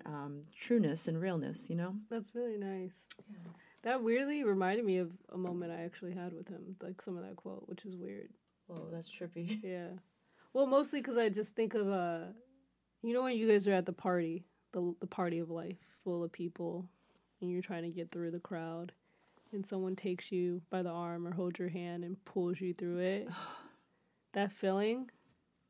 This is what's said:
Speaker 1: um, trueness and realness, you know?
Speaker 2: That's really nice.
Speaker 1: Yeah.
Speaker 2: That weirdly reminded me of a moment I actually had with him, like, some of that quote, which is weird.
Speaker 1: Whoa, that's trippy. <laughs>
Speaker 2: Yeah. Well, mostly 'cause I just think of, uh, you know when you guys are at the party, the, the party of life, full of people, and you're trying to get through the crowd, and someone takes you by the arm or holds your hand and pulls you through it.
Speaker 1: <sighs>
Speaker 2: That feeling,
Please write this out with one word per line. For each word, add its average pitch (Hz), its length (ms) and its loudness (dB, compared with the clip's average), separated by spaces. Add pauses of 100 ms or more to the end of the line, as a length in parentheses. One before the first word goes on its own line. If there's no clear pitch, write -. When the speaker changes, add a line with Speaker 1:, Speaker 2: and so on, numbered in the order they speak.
Speaker 1:
um, 143 360 -8 (120)
trueness 175 540 2
and 160 120 0
realness, 170 480 -2
you 165 60 -2
know? 180 220 0 (140)
Speaker 2:
That's 226 220 -6
really 240 260 -2
nice. 190 500 -6 (200)
Speaker 1:
Yeah. 175 220 -14 (320)
Speaker 2:
That 247 220 2
weirdly 277 400 4
reminded 196 400 4
me 185 140 6
of 180 220 -2 (100)
a - 80 -6
moment 175 340 -2
I 170 100 -6
actually 175 300 -6
had 180 200 -6
with 165 140 -10
him, 185 340 -12
like, 185 220 -8
some 185 140 -6
of 175 80 -6
that 190 100 -12
quote, 190 340 -12
which 185 160 -10
is 185 120 -10
weird. 185 340 -10 (380)
Speaker 1:
Whoa, 165 240 -10
that's 165 180 -8
trippy. 175 500 -6
<laughs> 214 40 -12
Speaker 2:
Yeah. 180 300 -6 (580)
Well, 269 140 6
mostly 277 360 4
'cause 247 140 0
I 226 120 6
just 208 280 -2
think 226 180 2
of, 208 140 2
uh, 175 380 0 (760)
you 233 120 0
know 254 100 4
when 254 120 2
you 220 120 4
guys 202 180 10
are 202 60 8
at 185 140 6
the 185 60 -2
party, 175 520 2 (280)
the, 175 280 0
the 190 80 -6
party 175 320 0
of 170 100 -4
life, 170 280 -6 (260)
full 175 180 0
of 165 80 -2
people, 175 580 -4 (520)
and 180 100 -2
you're 180 120 0
trying 170 200 -4
to 170 80 -4
get 170 220 -6
through 170 180 -2
the 175 100 -2
crowd, 165 520 -6 (600)
and 196 140 -4
someone 190 300 -2
takes 180 340 -2
you 180 400 2
by 185 120 0
the 175 80 -2
arm 170 360 -4
or 175 60 -4
holds 180 260 0
your 180 120 0
hand 175 340 -4
and 185 200 -8
pulls 180 360 0
you 180 140 -2
through 175 240 -2
it. 196 300 2
Speaker 1:
<sighs> - 1040 -14
Speaker 2:
That 202 200 2
feeling, 214 580 2 (600)